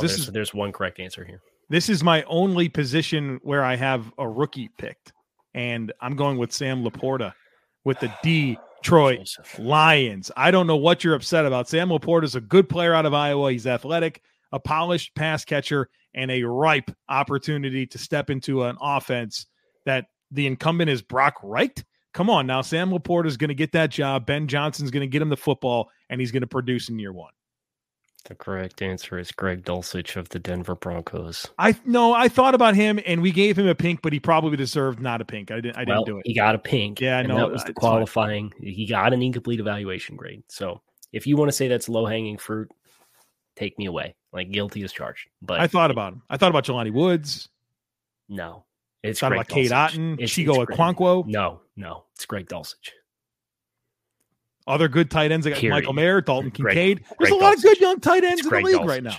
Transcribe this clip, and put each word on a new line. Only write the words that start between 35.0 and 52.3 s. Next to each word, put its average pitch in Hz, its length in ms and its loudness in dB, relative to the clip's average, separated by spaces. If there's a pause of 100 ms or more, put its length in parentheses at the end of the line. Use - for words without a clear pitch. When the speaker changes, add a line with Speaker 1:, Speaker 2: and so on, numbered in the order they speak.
Speaker 1:
not 120 200 -4
a 113 40 -8
pink. 104 260 -12
I 110 60 -8
didn't, 117 200 -8
I 117 40 -8
didn't 120 160 0
Speaker 2:
Well, 110 80 0
Speaker 1:
do 107 140 -6
it. 95 80 -14
Speaker 2:
he 117 80 -4
got 110 200 4
a 107 40 -2
pink, 104 420 -4
Speaker 1:
Yeah, 127 180 0
Speaker 2:
and 127 100 -2
Speaker 1:
no, 127 100 0
Speaker 2:
that 113 120 2
was 127 140 -8
the - 60 -10
Speaker 1:
it's - 100 -14
fine. 117 100 4
Speaker 2:
qualifying. 107 720 0
He 101 260 -8
got 110 260 2
an 123 100 2
incomplete 120 360 -4
evaluation 101 560 -8
grade. - 340 -18
So - 340 -10 (300)
if 107 140 -8
you 143 100 4
wanna 147 160 4
say 135 140 0
that's 123 220 0
low-hanging 110 500 -2
fruit, 110 320 -8 (840)
take 101 220 -8
me 101 80 -6
away. 80 280 -8 (180)
Like, 90 180 -10
guilty 101 320 -4
as 92 100 -10
charged. - 360 -14 (140)
But 90 180 -2
Speaker 1:
I 170 60 4
thought 165 240 2
about 104 240 -6
him. 120 160 -20
I 143 80 -6
thought 185 120 4
about 147 140 2
Jelani 117 280 -4
Woods. 151 560 0 (800)
Speaker 2:
No. 98 360 -12 (380)
It's 107 180 -6
Speaker 1:
Thought 139 100 2
Speaker 2:
Greg 95 100 0
Speaker 1:
about - 80 -8
Cade 127 220 2
Speaker 2:
Dulcich. 151 240 2
Speaker 1:
Otton, 160 260 -4
Speaker 2:
It's, 117 120 -4
Speaker 1:
Chigo 147 300 2
Speaker 2:
it's - 40 -2
Greg 110 120 -4
Speaker 1:
Okonkwo. 180 480 2
Speaker 2:
No, 98 340 -2 (160)
no. 87 280 -14 (100)
It's - 100 -16
Greg 95 240 -8